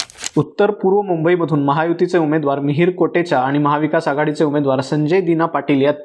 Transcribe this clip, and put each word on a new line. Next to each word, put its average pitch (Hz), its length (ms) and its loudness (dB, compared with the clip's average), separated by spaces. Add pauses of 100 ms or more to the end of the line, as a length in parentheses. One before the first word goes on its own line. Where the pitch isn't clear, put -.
(380)
उत्तर 202 340 0
पूर्व 202 300 0
मुंबईमधून 165 640 0
महायुतीचे 170 540 0
उमेदवार 147 420 0
मिहिर 143 300 0
कोटेचा 175 500 0
आणि 139 200 0
महाविकास 151 480 0
आघाडीचे 151 360 0
उमेदवार 139 380 0
संजय 151 400 0
दिना 165 240 0
पाटील 147 360 -2
या 143 100 2 (140)